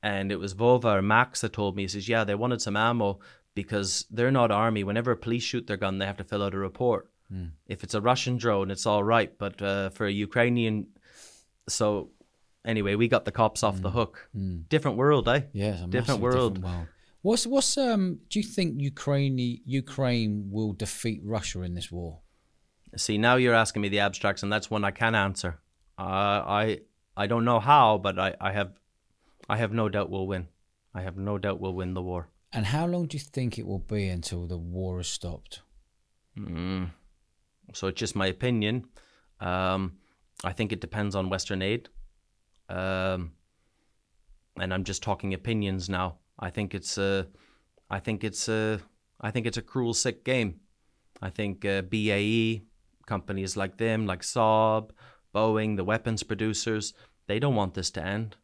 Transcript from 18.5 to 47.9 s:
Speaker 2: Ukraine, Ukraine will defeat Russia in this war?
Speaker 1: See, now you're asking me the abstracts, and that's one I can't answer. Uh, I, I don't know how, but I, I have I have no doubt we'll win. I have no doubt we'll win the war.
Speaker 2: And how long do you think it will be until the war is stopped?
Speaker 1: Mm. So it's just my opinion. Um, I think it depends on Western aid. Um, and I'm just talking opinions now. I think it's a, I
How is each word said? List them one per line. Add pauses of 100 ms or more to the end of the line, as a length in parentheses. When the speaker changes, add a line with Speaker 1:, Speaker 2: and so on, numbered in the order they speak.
Speaker 2:
Ukraine, (280)
Ukraine
will
defeat
Russia
in
this
war? (760)
Speaker 1:
See,
now
you're
asking
me
the
abstracts,
and
that's
one
I
can't
answer. (380)
Uh, (220)
I, (360)
I
don't
know
how,
but
I,
I
have (760)
I
have
no
doubt
we'll
win. (460)
I
have
no
doubt
we'll
win
the
war. (220)
Speaker 2:
And
how
long
do
you
think
it
will
be
until
the
war
is
stopped? (760)
Speaker 1:
Mm. (840)
So
it's
just
my
opinion. (540)
Um, (500)
I
think
it
depends
on
Western
aid. (800)
Um, (1300)
and
I'm
just
talking
opinions
now. (200)
I
think
it's
a, (600)
I